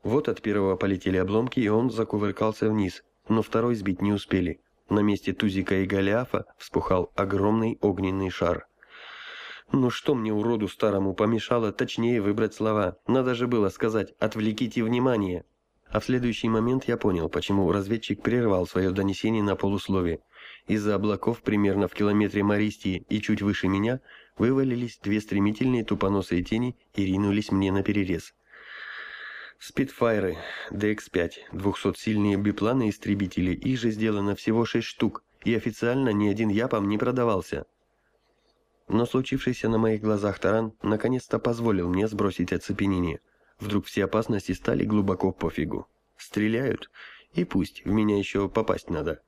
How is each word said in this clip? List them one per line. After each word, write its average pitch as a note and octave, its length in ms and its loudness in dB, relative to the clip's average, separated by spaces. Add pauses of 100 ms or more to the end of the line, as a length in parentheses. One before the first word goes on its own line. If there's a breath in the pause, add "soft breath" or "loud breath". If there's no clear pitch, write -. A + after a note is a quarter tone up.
Вот B2 260 0
от - 120 -4
первого G2 340 2
полетели F#2+ 420 0
обломки, G#2+ 420 0
и G#2+ 80 2
он A2+ 220 2
закувыркался A2 800 0
вниз, G#2 340 0 (240)
но A2 140 4
второй A#2 340 0
сбить G2 260 -2
не G2+ 120 2
успели. F#2 480 -2 (260)
На G#2+ 120 2
месте G2+ 340 0
тузика F#2+ 420 0
и F#2+ 100 2
Голиафа G2 600 0 (120)
вспухал - 580 0
огромный G#2 680 2
огненный F#2+ 480 0
шар. - 380 -2 (1040 loud breath)
Ну C3 180 4
что - 240 0
мне, A2 180 0
уроду G#2+ 360 0
старому, G2 480 0
помешало A2 560 2
точнее A#2 500 0
выбрать G#2 320 0
слова? G#2+ 440 0 (100)
Надо B2+ 260 2
же B2 140 -2
было A2 220 2
сказать: G#2+ 500 -2
«Отвлеките A2 640 -2
внимание!» A2 600 0 (460)
А A2 100 -2
в - 60 -6
следующий A#2+ 440 0
момент A#2 380 2
я A#2+ 100 0
понял, F2 320 0
почему F2+ 420 0
разведчик G2+ 500 -2
прервал A2 460 2
свое F#2 240 0
донесение G2+ 500 0
на G2+ 140 2
полуслове. F#2+ 640 0 (480 loud breath)
Из-за G#2 280 2
облаков, G#2 460 0
примерно G2+ 460 2
в - 60 -6
километре G#2 500 2
Мористии G#2 680 0
и G#2+ 120 0
чуть G#2+ 200 0
выше G2 260 0
меня, G#2+ 340 0 (360 loud breath)
вывалились C3 640 0
две G#2 200 0
стремительные G#2+ 600 2
тупоносые G2 600 0
тени B2 320 -2 (200 soft breath)
и G2 100 0
ринулись G2+ 460 0
мне G2 200 2
наперерез. G2 600 0 (1300 loud breath)
Спитфайры, A2 800 0 (320 loud breath)
Д G#2 260 0
Х - 160 -14
пять, - 420 -2
двухсотсильные G2+ 840 0
бипланы-истребители, G2+ 1120 0
их B2+ 280 -2
же A#2 120 2
сделано G#2 440 0
всего A2+ 300 2
шесть A#2 220 -2
штук, - 360 -2 (220)
и A#2 100 2
официально A#2+ 540 0
ни G#2 180 2
один G#2+ 220 0
япам G#2 400 0
не G#2+ 80 0
продавался. A2+ 680 0 (1200)
Но A2+ 180 2
случившийся C3 640 -2
на A2+ 80 2
моих A2 240 2
глазах G#2 380 0
таран A2 420 0
наконец-то A#2 580 0
позволил A2+ 500 0
мне F#2+ 180 0
сбросить G2+ 440 -2
оцепенение. F#2 720 -2 (380 soft breath)
Вдруг G2+ 260 -2
все G2+ 200 -2
опасности G#2+ 460 -2
стали - 320 -2
глубоко G2 480 2
пофигу. - 560 -4 (300)
Стреляют? A2+ 720 -2 (440 loud breath)
И F3 120 0
пусть, - 400 -4
в - 40 -4
меня G#2+ 280 2
еще G2 320 -2
попасть G2+ 400 -2
надо. D#2+ 380 -4